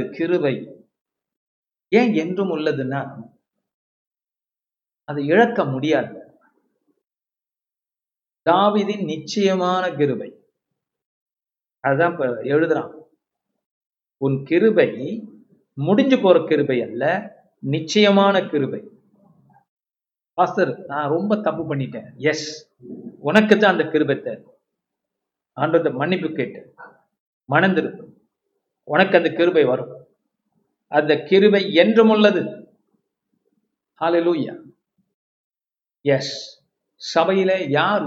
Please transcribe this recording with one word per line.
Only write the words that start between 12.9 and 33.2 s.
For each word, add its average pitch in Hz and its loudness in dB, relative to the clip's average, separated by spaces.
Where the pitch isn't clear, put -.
"உன் 135 -2
கிருபை 175 0
முடிஞ்சு 214 2
போற 170 4
கிருபை 143 0
அல்ல, 156 -4
நிச்சயமான 196 2
கிருபை." 135 -4
"பாஸ்டர், 175 -2
நான் 143 -4
ரொம்ப 202 -2
தப்பு 156 -4
பண்ணிட்டேன்." 135 -8
எஸ், 143 -4
உனக்கு 208 4
தான் 202 4
அந்த 156 -2
கிருபை 143 -2
தேவை. 113 -12
ஆண்டவர்ட்ட 151 0
மன்னிப்பு 156 -2
கேட்டு - -8
மனம் 170 2
திருப்பு, 135 -4
உனக்கு 185 2
அந்த 226 2
கிருபை 165 2
வரும். 127 -2
அந்த 151 2
கிருபை 196 2
என்றும் 220 4
உள்ளது. 208 4